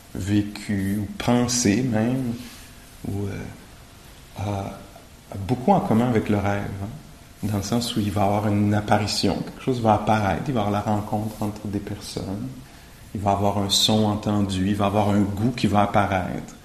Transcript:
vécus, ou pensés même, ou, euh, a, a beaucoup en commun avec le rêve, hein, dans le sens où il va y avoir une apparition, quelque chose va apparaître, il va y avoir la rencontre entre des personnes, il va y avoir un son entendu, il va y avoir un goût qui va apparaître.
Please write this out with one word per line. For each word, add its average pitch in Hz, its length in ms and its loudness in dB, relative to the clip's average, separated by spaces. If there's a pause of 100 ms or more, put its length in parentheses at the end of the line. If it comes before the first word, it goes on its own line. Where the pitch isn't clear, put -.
(140)
vécus, 101 840 0
ou 104 80 -4 (100)
pensés 120 640 2
même, 120 520 0 (760)
ou, 101 160 -4
euh, - 1160 -14
a, 101 380 -6 (540)
a 104 40 -10 (100)
beaucoup 127 260 2
en 180 80 4
commun 117 280 2
avec 110 200 2
le 107 80 2
rêve, 101 280 0 (180)
hein, 101 60 -6 (560)
dans 104 120 -2
le 98 60 -2
sens 117 340 -2
où 110 40 0
il 101 100 0
va 101 120 0
y - 20 4
avoir 104 240 2
une 104 260 4
apparition, 104 640 2
quelque - 260 -8
chose 127 180 0
va 110 140 6
apparaître, 104 540 2
il 139 60 -2
va 113 60 0
y 101 40 0
avoir 104 200 0
la 110 80 0
rencontre 107 500 -4
entre 104 240 -4
des 101 120 -2
personnes, 101 680 -8 (680)
il 98 80 -6
va 98 80 2
y 101 40 4
avoir 101 220 2
un 98 140 0
son 107 340 4
entendu, 101 640 0
il 101 60 2
va 98 120 2
y - 20 4
avoir 104 200 2
un 101 120 4
goût 101 320 0
qui - 140 0
va 104 160 4
apparaître. 98 720 0 (100)